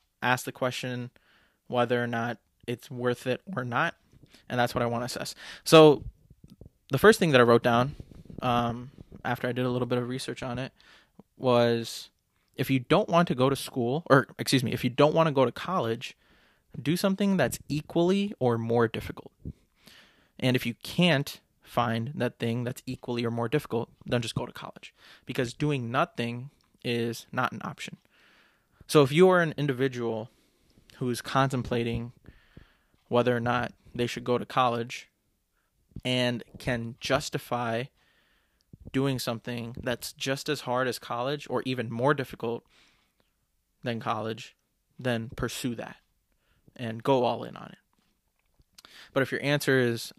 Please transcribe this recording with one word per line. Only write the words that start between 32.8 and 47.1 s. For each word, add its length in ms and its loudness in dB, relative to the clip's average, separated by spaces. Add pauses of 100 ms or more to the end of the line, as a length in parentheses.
whether 280 2
or 40 -2
not 320 -2 (220)
they 120 -2
should 180 -8
go 140 0
to 80 -6
college 640 -2 (960)
and 400 0 (140)
can 420 -6
justify 840 -4 (1080)
doing 260 0
something 640 -8
that's 300 -6
just 360 -6
as 140 -4
hard 240 0
as 120 -4
college 520 -6
or 140 -2
even 260 -4
more 240 2
difficult 500 -6 (1160)
than 180 -6
college, 540 -8 (440)
then 380 -4
pursue 380 -6
that 220 -12 (800)
and 260 -8
go 220 2